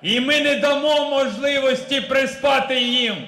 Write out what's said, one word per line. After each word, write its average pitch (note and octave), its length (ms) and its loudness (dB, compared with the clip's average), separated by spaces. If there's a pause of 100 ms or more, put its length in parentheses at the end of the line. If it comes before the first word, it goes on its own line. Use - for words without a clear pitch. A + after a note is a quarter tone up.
і G#3+ 180 0
ми D4 200 2
не C#4+ 140 2
дамо C#4+ 560 2
можливості C4+ 880 0
приспати C4 800 0
їм A#3+ 360 0 (120)